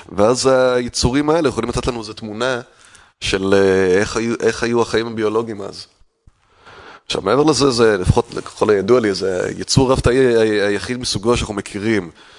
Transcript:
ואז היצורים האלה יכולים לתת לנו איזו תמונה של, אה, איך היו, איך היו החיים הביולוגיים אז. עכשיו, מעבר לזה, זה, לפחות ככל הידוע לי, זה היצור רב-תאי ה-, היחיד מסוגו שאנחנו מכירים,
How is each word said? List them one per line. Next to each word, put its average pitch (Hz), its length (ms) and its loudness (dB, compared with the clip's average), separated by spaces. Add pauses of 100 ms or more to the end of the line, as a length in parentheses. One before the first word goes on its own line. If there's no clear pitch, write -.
(120)
ואז 104 340 2
היצורים 127 840 0
האלה 160 180 2
יכולים 113 200 -2
לתת 120 180 -6
לנו 120 140 -4
איזו 107 120 -12
תמונה 113 480 -6 (600)
של, 98 340 0
אה, 95 460 4
איך 107 160 -4
היו, 117 240 -2
איך - 220 0
היו 117 200 0
החיים 113 240 -2
הביולוגיים 110 560 -4
אז. 92 240 -14 (1200)
עכשיו, - 160 -6
מעבר 117 200 2
לזה, 139 280 2
זה, 113 280 4
לפחות - 360 0 (100)
ככל - 260 -2
הידוע 104 300 4
לי, 104 140 0
זה 92 320 -2
היצור 104 460 0
רב-תאי 127 440 2
ה-, 107 300 2
היחיד 101 300 -4
מסוגו 117 400 -2
שאנחנו 107 180 -4
מכירים, 101 560 -4 (280)